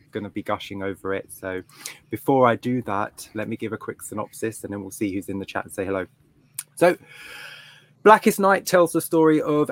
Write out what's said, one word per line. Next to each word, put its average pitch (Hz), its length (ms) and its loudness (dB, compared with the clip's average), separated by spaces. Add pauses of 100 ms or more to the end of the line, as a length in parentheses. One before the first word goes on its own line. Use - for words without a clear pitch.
(100)
gonna 104 180 -10
be 98 140 -10
gushing 101 400 -6
over 95 320 -6
it. - 180 -10
So 92 300 -10 (480)
before 127 360 2
I 113 100 4
do 123 260 -4
that, 104 520 -6
let 107 140 -6
me 113 80 -6
give 107 160 -8
a 107 60 -8
quick - 240 -12
synopsis - 600 -10
and 101 100 -10
then 101 100 -8
we'll 95 80 -12
see 101 220 -4
who's 98 180 -8
in 98 80 -6
the 98 80 -8
chat - 180 -8
and - 80 -18
say 95 140 -6
hello. 95 200 -4 (720)
So 170 220 4 (1040)
Blackest 208 380 8
Night 196 260 2
tells 175 260 4
the 165 80 2
story 156 400 4
of 151 320 0